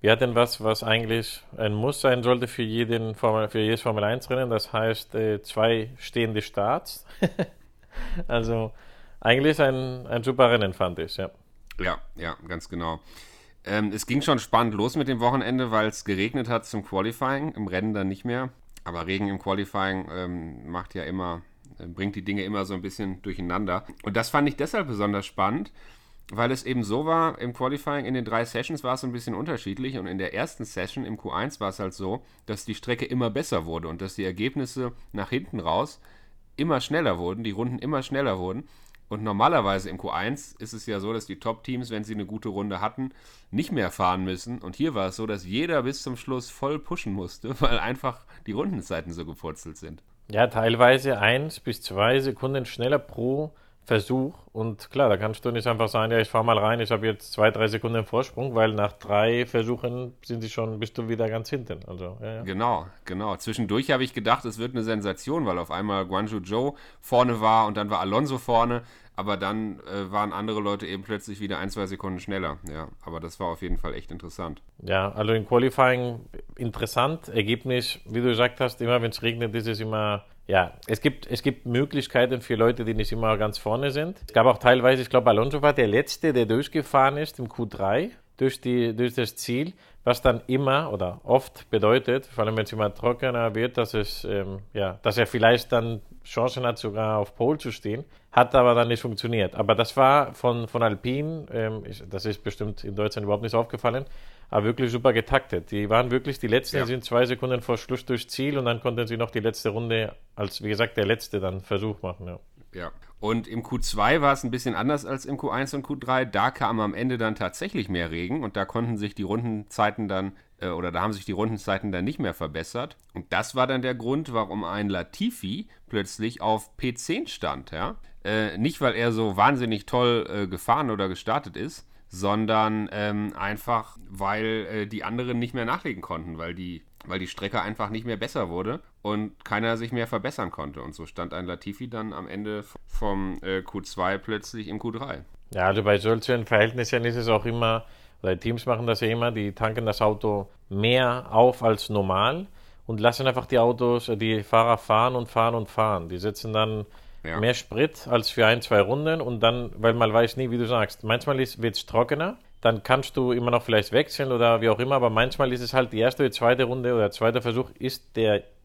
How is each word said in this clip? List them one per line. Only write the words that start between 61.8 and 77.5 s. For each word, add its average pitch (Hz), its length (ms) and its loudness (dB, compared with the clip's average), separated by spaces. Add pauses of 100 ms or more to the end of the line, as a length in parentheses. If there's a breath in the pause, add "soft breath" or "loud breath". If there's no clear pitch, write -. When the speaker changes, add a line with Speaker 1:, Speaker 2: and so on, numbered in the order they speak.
Speaker 1:
Also, 90 340 -10
ja, 110 160 -8
ja. 113 60 -10
Speaker 2:
Genau, 95 460 0 (160)
genau. 95 320 -4
Zwischendurch 110 560 0
habe 127 100 4
ich 123 100 -4
gedacht, 113 320 2
es 107 140 -6
wird 123 160 -4
eine 117 80 -2
Sensation, 110 640 -2
weil 87 120 0
auf 82 120 -6
einmal 98 340 -2
Guanyu 101 360 -2
Zhou 117 340 -2 (260 loud breath)
vorne 120 400 4
war 110 280 6
und 104 80 -2
dann 104 120 -2
war 101 120 0
Alonso 123 380 0
vorne. 120 440 2 (320 loud breath)
Aber 101 240 -2
dann, 101 420 -4
äh, 95 320 -8
waren 104 220 0
andere 107 260 -2
Leute 101 260 -2
eben 95 160 -6
plötzlich 101 380 -8
wieder 98 180 -4
ein, 98 120 -4
zwei 98 160 -4
Sekunden 95 340 -6
schneller. 90 380 -4 (120)
Ja, 78 180 -10 (140)
aber 82 180 -10
das 80 200 -12
war 92 60 -4
auf 82 160 -6
jeden 90 160 0
Fall 76 160 -4
echt - 160 -12
interessant. 85 500 -10 (220)
Speaker 1:
Ja, 95 300 2
also 107 200 0
im 110 140 0
Qualifying 123 720 2 (360)
interessant. 123 720 -2
Ergebnis, 117 760 0